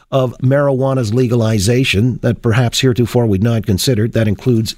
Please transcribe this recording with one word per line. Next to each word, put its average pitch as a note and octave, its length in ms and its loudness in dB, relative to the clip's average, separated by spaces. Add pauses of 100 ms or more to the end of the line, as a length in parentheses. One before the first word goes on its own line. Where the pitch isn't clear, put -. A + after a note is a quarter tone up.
(100)
of B2+ 320 -2
marijuana's C3 720 0
legalization A#2+ 1040 0
that - 240 -2
perhaps A#2 380 0
heretofore B2 440 0
we'd G2 180 0
not A2+ 220 0
considered. A2 480 0
That A2+ 160 0
includes A2 500 -2